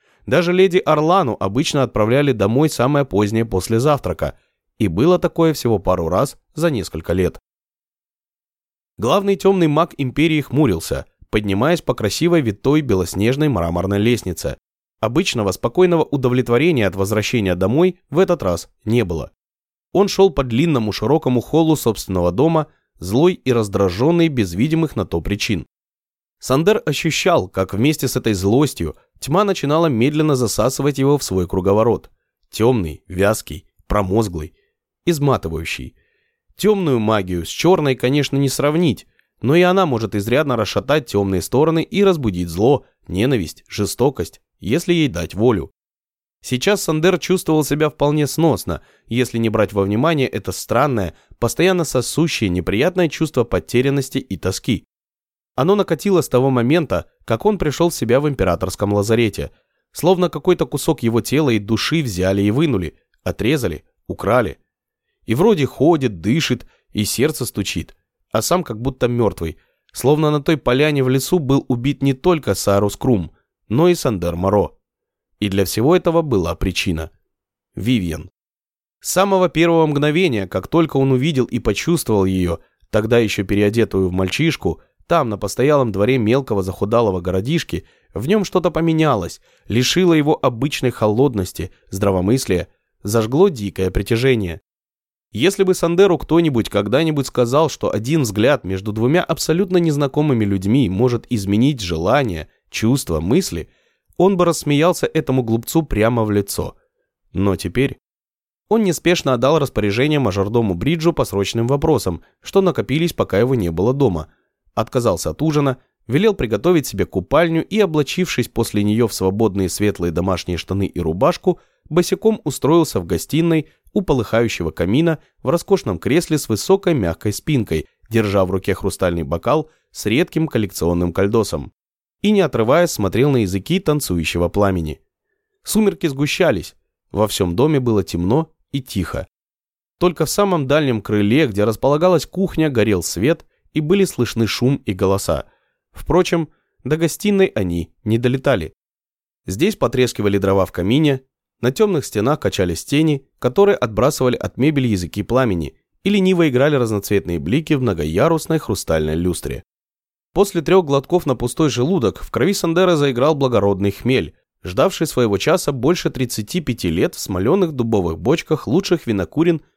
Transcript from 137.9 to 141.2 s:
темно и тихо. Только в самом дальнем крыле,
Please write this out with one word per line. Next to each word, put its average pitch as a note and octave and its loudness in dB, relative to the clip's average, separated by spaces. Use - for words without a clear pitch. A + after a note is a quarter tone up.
темно G#2 -2
и C3+ -6
тихо. - -6
Только E3 0
в - -8
самом F#3 0
дальнем C3+ 0
крыле, G#2+ 2